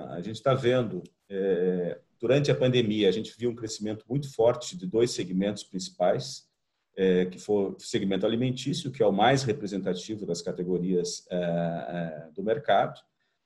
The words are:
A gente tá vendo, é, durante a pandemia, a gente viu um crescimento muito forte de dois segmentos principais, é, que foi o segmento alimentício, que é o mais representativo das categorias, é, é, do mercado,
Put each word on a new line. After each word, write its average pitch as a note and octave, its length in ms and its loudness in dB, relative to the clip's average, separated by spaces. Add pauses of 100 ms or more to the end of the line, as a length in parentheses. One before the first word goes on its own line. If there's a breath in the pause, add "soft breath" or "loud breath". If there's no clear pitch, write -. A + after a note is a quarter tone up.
(100)
A E2 100 -8
gente A2 200 -8
tá C3+ 140 4
vendo, A#2+ 480 2 (260)
é, F#2 720 0 (220)
durante C#3 320 4
a - 20 4
pandemia, A2 540 4
a F2+ 40 6
gente - 240 -6
viu A#2+ 140 -2
um A2+ 60 -8
crescimento G#2+ 520 -8
muito C#3 240 -4
forte A2+ 440 2
de F2+ 100 -8
dois A2+ 240 2
segmentos G2 540 -2
principais, - 840 -2 (520)
é, F#2 280 4
que F#2 120 -12
foi G2+ 340 0
o - 60 -14
segmento G2 460 -2
alimentício, B2+ 640 -2
que - 120 -2
é G#2 40 6
o G2 60 4
mais A#2+ 300 4
representativo G2+ 840 -4
das E2+ 160 -4
categorias, F2 920 -2
é, F#2 60 -2
é, E2 960 -4
do G2 100 -8
mercado, G#2+ 560 2 (480)